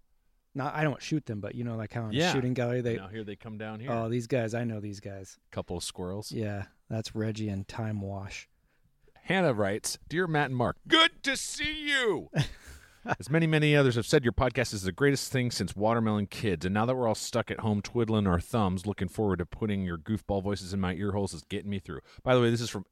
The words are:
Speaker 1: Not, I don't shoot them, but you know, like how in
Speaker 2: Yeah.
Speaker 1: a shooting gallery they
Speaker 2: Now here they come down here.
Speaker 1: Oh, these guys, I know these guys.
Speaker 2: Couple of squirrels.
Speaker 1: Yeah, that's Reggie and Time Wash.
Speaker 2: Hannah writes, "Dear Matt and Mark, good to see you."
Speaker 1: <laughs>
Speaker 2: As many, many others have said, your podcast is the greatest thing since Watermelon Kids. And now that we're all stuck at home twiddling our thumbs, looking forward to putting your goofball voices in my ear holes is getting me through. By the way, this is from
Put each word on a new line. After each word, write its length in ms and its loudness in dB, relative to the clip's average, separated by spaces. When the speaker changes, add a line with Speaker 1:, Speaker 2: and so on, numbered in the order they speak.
Speaker 1:
Not, 180 -4
I 80 -2
don't 180 0
shoot 260 -4
them, 140 -6
but 140 -8
you 80 -6
know, 140 -4
like 160 -6
how 140 -4
in 80 -6
Speaker 2:
Yeah. 160 2
Speaker 1:
a 20 2
shooting 220 0
gallery 260 0
they 160 0
Speaker 2:
Now 100 -8
here 160 -10
they 140 -10
come 220 -14
down 200 -8
here. 140 -6
Speaker 1:
Oh, 160 -2
these 180 -2
guys, 280 0
I 100 -2
know 160 -4
these 180 -8
guys. 400 -14
Speaker 2:
Couple 240 -6
of 80 -6
squirrels. 480 -8
Speaker 1:
Yeah, 320 -4
that's 260 -6
Reggie 340 -2
and 200 -4
Time 320 -4
Wash. 480 -10
Speaker 2:
Hannah 300 2
writes, 440 -2
"Dear 180 0
Matt 200 2
and 100 -4
Mark, 220 0
good 340 4
to 140 -2
see 520 -6
you." 460 2
Speaker 1:
<laughs> 60 2
Speaker 2:
As 120 -8
many, 160 4
many 300 6
others 180 6
have 100 0
said, 200 6
your 80 4
podcast 420 0
is 80 -4
the 100 0
greatest 400 2
thing 180 2
since 240 -4
Watermelon 520 2
Kids. 400 -2
And 80 0
now 100 2
that 100 2
we're 140 2
all 60 4
stuck 360 -2
at 100 -6
home 200 2
twiddling 460 2
our 140 4
thumbs, 460 0
looking 220 -2
forward 300 0
to 80 -2
putting 380 -2
your 120 -2
goofball 460 -2
voices 320 -4
in 60 0
my 140 2
ear 180 -2
holes 200 0
is 120 -10
getting 260 -6
me 80 -2
through. 220 -10
By 120 4
the 80 6
way, 80 6
this 100 2
is 80 -4
from 240 -8